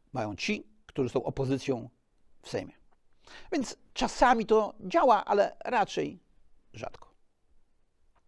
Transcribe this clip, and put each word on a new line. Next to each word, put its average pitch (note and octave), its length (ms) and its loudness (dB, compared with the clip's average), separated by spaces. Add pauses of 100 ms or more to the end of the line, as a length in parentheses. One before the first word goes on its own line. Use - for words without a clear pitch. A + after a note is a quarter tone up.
(120)
mają G#2+ 240 -4
ci, - 300 -6 (200)
którzy B2+ 220 -4
są B2 140 0
opozycją B2+ 640 -4 (540)
w - 60 -20
Sejmie. F#2+ 260 -8 (760)
Więc C#4+ 240 -4 (160)
czasami B3 540 4
to G#3+ 340 2
działa, A#3 440 4
ale G3+ 400 2
raczej - 560 -2 (520)
rzadko. - 400 -14 (1160)